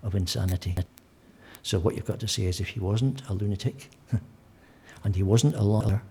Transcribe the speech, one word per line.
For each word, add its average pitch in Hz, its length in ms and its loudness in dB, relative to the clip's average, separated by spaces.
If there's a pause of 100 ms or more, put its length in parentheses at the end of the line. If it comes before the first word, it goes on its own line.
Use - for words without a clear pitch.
of 95 120 -4
insanity. 92 600 0 (880)
So 98 160 0
what 95 160 2
you've - 100 -6
got - 140 -4
to 110 80 -6
say 107 160 -2
is, 90 160 0
if 98 80 -2
he - 140 -8
wasn't 117 480 0
a 101 40 -2
lunatic 101 560 -4 (220)
<laughs> - 920 -10
and 101 120 0
he 95 80 2
wasn't 117 320 4
a 104 80 2
liar 104 480 2